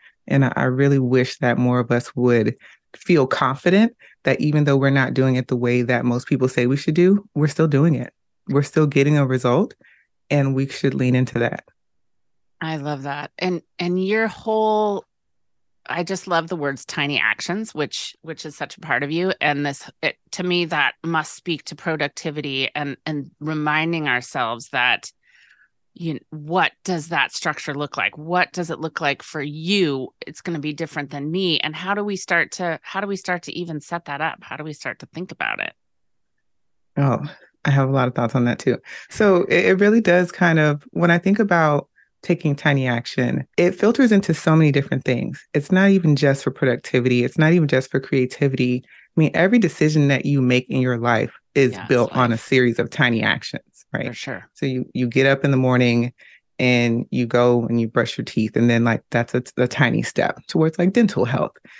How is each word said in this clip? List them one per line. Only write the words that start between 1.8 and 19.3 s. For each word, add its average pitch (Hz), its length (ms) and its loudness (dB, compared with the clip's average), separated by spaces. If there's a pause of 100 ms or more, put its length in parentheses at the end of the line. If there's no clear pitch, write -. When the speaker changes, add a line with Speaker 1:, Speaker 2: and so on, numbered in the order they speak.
Speaker 1:
us 123 260 -2
would 120 400 2 (400)
feel 147 320 2
confident 175 680 2 (280)
that - 180 0
even 151 240 2
though 139 120 4
we're 135 120 2
not 135 240 2
doing 131 220 2
it 127 120 -2
the 127 80 -2
way 123 280 0
that 120 200 0
most 123 240 -2
people 127 220 2
say 123 180 0
we 135 100 0
should 151 180 -2
do, 190 380 4
we're 151 140 0
still 160 200 0
doing 147 280 4
it. 123 180 -8 (360)
We're 139 140 2
still 156 240 2
getting 143 300 2
a 143 80 2
result, 131 480 0 (560)
and 135 240 0
we 135 140 -2
should 135 260 -2
lean 127 220 2
into 127 240 0
that. - 240 -4 (960)
Speaker 2:
I 160 180 -6
love 143 260 -8
that. 143 360 -10
And, 180 220 -4 (180)
and 180 240 -2
your 220 240 0
whole, 214 800 -2 (800)
I 156 180 -6
just 185 240 -8
love 170 200 -2
the 175 80 -8
words 143 300 -6
tiny 143 340 -4
actions, 175 540 -4
which, - 480 -8
which 156 240 -14
is 147 100 -14
such - 220 -12
a - 40 -20
part 143 220 -4
of 143 80 -6
you. 175 280 -2